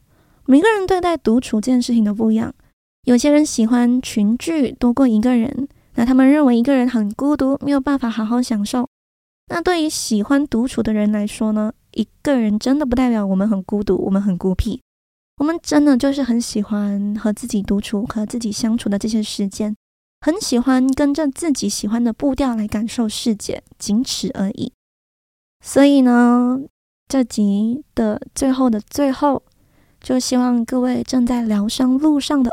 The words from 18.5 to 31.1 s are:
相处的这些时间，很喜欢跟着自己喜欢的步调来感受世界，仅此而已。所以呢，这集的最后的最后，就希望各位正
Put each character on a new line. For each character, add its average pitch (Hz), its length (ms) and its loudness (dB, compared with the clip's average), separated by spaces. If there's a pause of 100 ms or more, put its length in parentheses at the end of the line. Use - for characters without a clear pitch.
相 226 240 -2
处 214 140 -2
的 202 80 0
这 220 100 -4
些 220 140 0
时 202 260 -4
间， 214 260 -6 (460)
很 330 180 -2
喜 254 200 -2
欢 254 340 2
跟 285 220 0
着 320 120 -2
自 311 240 -4
己 208 160 -2
喜 208 220 -4
欢 233 160 0
的 226 80 0
步 269 220 -2
调 262 200 -2
来 214 140 -4
感 220 180 -4
受 220 220 -2
世 214 260 -2
界， - 280 -8 (160)
仅 220 260 0
此 - 300 -6
而 196 160 -2
已。 - 220 -8 (920)
所 - 180 4
以 285 200 6
呢， 247 580 4 (480)
这 269 160 0
集 220 580 -2 (120)
的 214 260 0 (140)
最 269 180 0
后 262 160 2
的 214 120 0
最 277 300 -2
后， 269 320 0 (560)
就 254 200 -2
希 254 180 -2
望 247 260 2
各 254 180 -4
位 247 220 -2
正 247 220 0